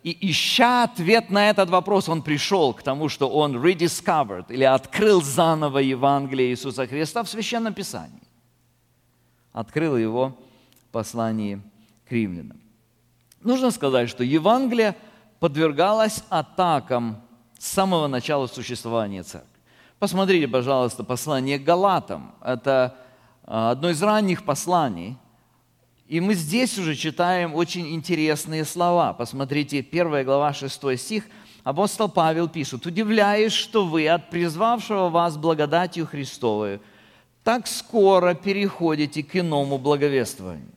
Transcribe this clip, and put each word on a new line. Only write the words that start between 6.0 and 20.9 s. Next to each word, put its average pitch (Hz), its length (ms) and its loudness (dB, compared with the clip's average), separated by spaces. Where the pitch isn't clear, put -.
Иисуса 123 380 -4
Христа 151 360 -4
в 180 60 -12
Священном 226 440 -6
Писании. 85 480 -12
Открыл 147 420 -2
его 120 420 0
в - 80 -20
послании 110 720 -4
к - 40 -16
римлянам. 98 480 -4
Нужно 254 300 0
сказать, 127 380 0
что 120 140 -4
Евангелие 214 720 2
подвергалось 170 920 2
атакам 135 920 -2
с - 100 -14
самого 185 400 0
начала 135 400 -2
существования 113 760 -6
церкви. 76 260 -18
Посмотрите, 190 480 2
пожалуйста, 123 560 0